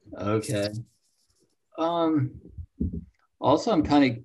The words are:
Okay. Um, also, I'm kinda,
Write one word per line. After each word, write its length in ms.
Okay. 540
Um, 520
also, 300
I'm 120
kinda, 420